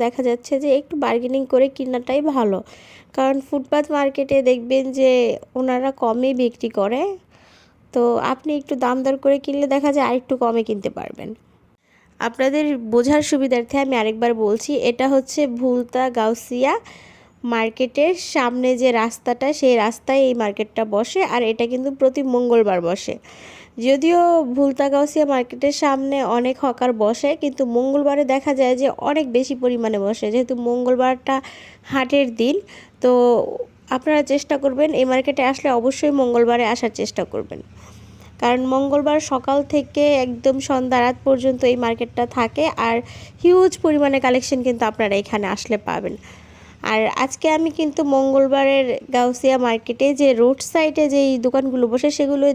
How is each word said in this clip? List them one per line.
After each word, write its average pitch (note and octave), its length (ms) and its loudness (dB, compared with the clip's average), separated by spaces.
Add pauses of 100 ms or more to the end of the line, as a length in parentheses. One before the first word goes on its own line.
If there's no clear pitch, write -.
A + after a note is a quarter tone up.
দেখা B3 180 -4
যাচ্ছে A#3+ 300 -2 (100)
যে D4 60 -2 (100)
একটু D4 180 -8
বার্গেনিং B3 500 -2
করে C4 200 4 (100)
কিনাটাই B3+ 440 -4 (140)
ভালো। G#3 240 0 (540)
কারণ C4+ 280 0
ফুটপাত D4 500 -2
মার্কেটে C#4 520 0
দেখবেন B3+ 500 0
যে C4 180 4 (440)
ওনারা B3+ 360 -2 (120)
কমই B3 320 0
বিক্রি A#3+ 360 -2
করে, G#3+ 300 -2 (920)
তো B3 100 0 (300)
আপনি C4 180 -6 (100)
একটু C#4+ 140 -6 (100)
দাম B3 180 0
দর C4+ 200 0
করে C#4 160 4
কিনলে C#4+ 360 -2
দেখা C#4+ 180 0
যায় C#4 160 2
আরেকটু B3+ 280 -2
কমে A#3 280 0
কিনতে G#3 260 -4
পারবেন। - 380 -12 (920)
আপনাদের C4+ 440 0 (280)
বোঝার C4+ 380 4
সুবিধার্থে C4 540 0
আমি C4+ 120 -2
আরেকবার A3 380 0
বলছি, A3 380 -2 (180)
এটা C4 180 0
হচ্ছে C4+ 320 0 (180)
ভুলতা B3 520 -2
গাউসিয়া A#3+ 640 -2 (720)
মার্কেটের A#3+ 720 0 (200)
সামনে B3+ 420 0
যে B3+ 160 2
রাস্তাটা, A#3 600 -2
সেই C4 240 2
রাস্তায় A#3 520 0
এই B3+ 60 0
মার্কেটটা A3 480 -4 (120)
বসে, A#3+ 260 0 (140)
আর B3 80 0
এটা A3+ 240 -2
কিন্তু B3+ 320 -4
প্রতি C4 220 2 (140)
মঙ্গলবার A#3 460 2
বসে। F3 340 -4 (720)
যদিও D#4 340 4 (340)
ভুলতা C#4 340 2
গাউসিয়া D4 380 2
মার্কেটের C4 560 0
সামনে C4+ 340 0 (200)
অনেক B3+ 280 0
হকার B3 260 0 (120)
বসে, A#3 340 0
কিন্তু C#4 300 -4
মঙ্গলবারে C#4 580 0
দেখা C4+ 300 0
যায় B3+ 220 2
যে C4 120 0 (220)
অনেক D4+ 160 0 (100)
বেশি C4 200 0
পরিমাণে A#3 420 -2
বসে, G#3 320 -2
যেহেতু B3 240 -2 (140)
মঙ্গলবারটা B3+ 680 0 (560)
হাটের C#4 340 2 (140)
দিন। C4+ 160 2 (440)
তো B3 100 4 (800)
আপনারা D4 320 0
চেষ্টা C#4+ 400 -2
করবেন C#4 280 2 (100)
এই C4 120 2
মার্কেটে C4 320 0
আসলে C4+ 240 0 (100)
অবশ্যই C4+ 420 0
মঙ্গলবারে A#3+ 460 2
আসার A3+ 340 -2
চেষ্টা G3+ 240 -4
করবেন, - 360 -10 (760)
কারণ B3 280 0
মঙ্গলবার C#4 520 0 (140)
সকাল C4+ 260 0 (120)
থেকে D4 340 -2 (200)
একদম B3+ 360 -2
সন্ধ্যা B3+ 400 -2
রাত B3 240 2
পর্যন্ত C4 400 0
এই B3 120 4
মার্কেটটা A#3 480 -4 (120)
থাকে, B3 280 -2 (140)
আর A3+ 180 0 (440)
হিউজ F#4 320 4 (120)
পরিমাণে C#4+ 360 2
কালেকশন B3+ 420 0
কিন্তু A#3+ 220 0
আপনারা G#3+ 320 -2
এখানে G3+ 380 -4
আসলে G#3+ 220 -4 (120)
পাবেন। F3 280 -6 (680)
আর A3 180 0 (160)
আজকে C4+ 300 -4 (100)
আমি D#4+ 140 0
কিন্তু D4+ 300 -4 (140)
মঙ্গলবারের C4+ 720 2 (260)
গাউসিয়া B3 460 2
মার্কেটে A#3 560 0
যে C#4 140 4 (120)
রোড B3+ 180 4 (120)
সাইডে D#4 380 2
যেই C#4 300 2
দোকানগুলো B3+ 540 0
বসে B3+ 180 0
সেগুলোই C#4+ 440 0